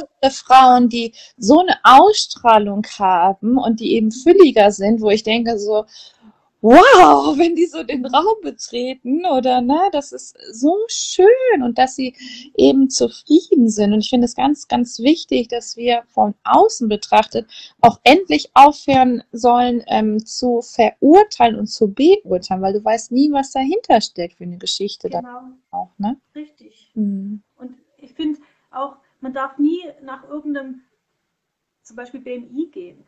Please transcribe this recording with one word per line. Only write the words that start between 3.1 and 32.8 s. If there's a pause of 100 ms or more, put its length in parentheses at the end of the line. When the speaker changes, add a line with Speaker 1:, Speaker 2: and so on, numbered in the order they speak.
Speaker 1:
und
die
eben
fülliger
sind,
wo
ich
denke
so, (760)
„Wow,
wenn
die
so
den
Raum
betreten
oder,
ne,
das
ist (160)
so (120)
schön
und
dass
sie (400)
eben
zufrieden
sind.“
Und
ich
finde
es
ganz,
ganz
wichtig,
dass
wir
von (100)
außen
betrachtet (320)
auch
endlich
aufhören
sollen,
ähm,
zu
verurteilen
und
zu
beurteilen,
weil
du
weißt
nie,
was
dahinter
steckt
für
eine
Geschichte
da
Speaker 2:
Genau. (260)
Speaker 1:
auch,
ne? (160)
Speaker 2:
Richtig.
Speaker 1:
Mhm. (140)
Speaker 2:
Und (220)
ich
finde (300)
auch, (240)
man
darf
nie (220)
nach
irgendeinem, (1000)
zum
Beispiel
B
M
I
gehen